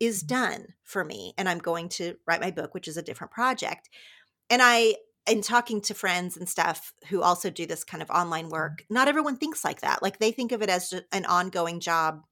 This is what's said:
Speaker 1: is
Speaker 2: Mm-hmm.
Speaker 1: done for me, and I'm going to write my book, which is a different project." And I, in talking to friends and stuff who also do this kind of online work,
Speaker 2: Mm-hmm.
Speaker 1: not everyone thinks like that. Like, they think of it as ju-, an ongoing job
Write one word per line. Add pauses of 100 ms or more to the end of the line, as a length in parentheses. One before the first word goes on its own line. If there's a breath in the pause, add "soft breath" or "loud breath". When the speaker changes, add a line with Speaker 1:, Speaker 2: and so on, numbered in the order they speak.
Speaker 1:
is
Speaker 2:
Mm-hmm.
Speaker 1:
done (100)
for
me,
and
I'm
going
to (100)
write
my
book,
which
is
a
different
project." (600 loud breath)
And
I, (300)
in
talking
to
friends
and
stuff (140)
who
also
do
this
kind
of
online
work,
Speaker 2:
Mm-hmm.
Speaker 1:
not
everyone
thinks
like
that.
Like,
they
think
of
it
as
ju-, (120)
an
ongoing
job (100)